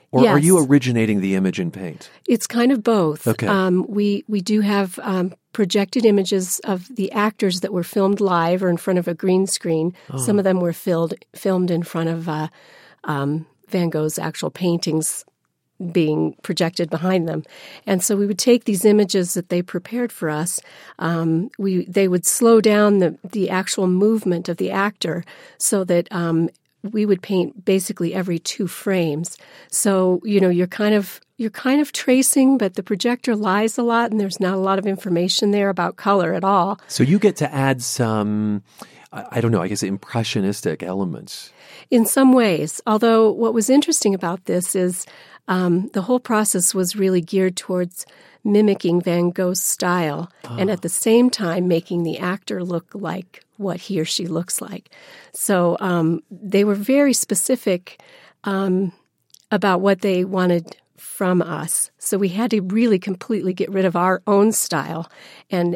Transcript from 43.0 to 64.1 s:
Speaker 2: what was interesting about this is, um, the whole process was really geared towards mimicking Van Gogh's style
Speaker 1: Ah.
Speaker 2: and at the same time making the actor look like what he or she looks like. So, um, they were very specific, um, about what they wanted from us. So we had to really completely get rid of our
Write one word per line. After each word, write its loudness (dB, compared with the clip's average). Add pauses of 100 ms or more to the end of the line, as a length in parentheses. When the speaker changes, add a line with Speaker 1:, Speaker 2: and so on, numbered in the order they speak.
Speaker 2:
what -2
was 0
interesting 2
about -6
this -2
is, -2 (440)
um, 0
the 0
whole 0
process 0
was -2
really 2
geared 0
towards -6 (380)
mimicking 2
Van 0
Gogh's -2
style -2 (140)
Speaker 1:
Ah. -10
Speaker 2:
and 0
at -4
the -4
same 4
time -2
making 0
the -4
actor -6
look -6
like -10 (140)
what -6
he -6
or 0
she -6
looks -4
like. -16 (420)
So, 0
um, 0
they 0
were 2
very 2
specific, -2 (440)
um, -2 (580)
about 0
what 2
they 2
wanted 0 (200)
from -2
us. -4
So -4
we 0
had -2
to 2
really 2
completely -4
get -4
rid 0
of 0
our 0